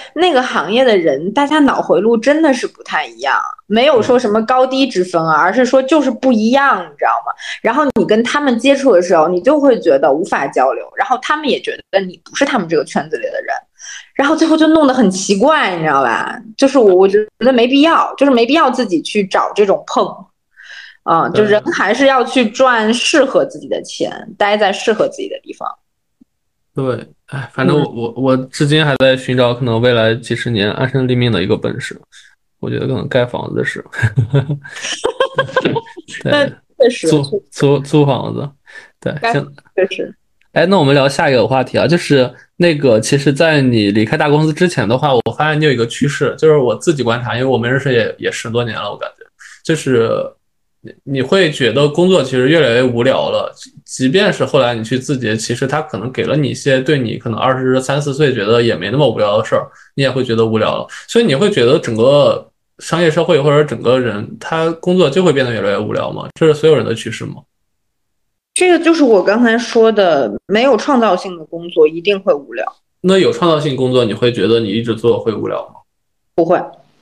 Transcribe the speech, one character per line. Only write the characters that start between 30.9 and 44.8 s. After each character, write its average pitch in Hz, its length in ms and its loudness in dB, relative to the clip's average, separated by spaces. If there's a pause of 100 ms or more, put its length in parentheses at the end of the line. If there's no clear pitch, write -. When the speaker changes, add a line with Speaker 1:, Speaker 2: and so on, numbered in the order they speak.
Speaker 2:
立 127 80 0
命 123 160 2
的 92 120 0
一 - 20 -4
个 110 100 0
本 - 240 -6
事， - 160 -12 (640)
我 - 80 -10
觉 120 120 -6
得 - 80 -6
可 131 60 -4
能 - 140 -6
盖 123 160 0
房 - 300 -8
子 58 100 -2
是。 - 300 -10
<laughs> - 80 -10 (2250)
对， - 80 -2
Speaker 1:
那 294 160 2 (320)
确 247 100 6
实， 240 180 -4
Speaker 2:
租， 151 140 2
Speaker 1:
确 139 80 -6
实。 202 220 -6
Speaker 2:
租， 143 260 2
租 147 260 2
房 113 300 -2
子， 123 160 -8 (500)
对， - 220 -6
Speaker 1:
盖， 226 120 -2
Speaker 2:
行。 143 140 -2 (280)
Speaker 1:
确 190 100 2 (100)
实。 - 200 -10 (380)
Speaker 2:
哎， 156 120 2
那 190 140 2
我 156 40 4
们 139 120 4
聊 139 120 4
下 139 220 0
一 131 60 2
个 110 120 2
话 131 160 0
题 120 140 -4
啊， 101 80 0
就 151 100 2
是 139 320 2 (300)
那 170 180 2
个， 131 240 2
其 143 200 0
实 143 120 0
在 151 300 2
你 113 300 2
离 110 120 2
开 131 140 -2
大 156 100 0
公 151 160 2
司 156 80 0
之 175 160 0
前 127 220 -2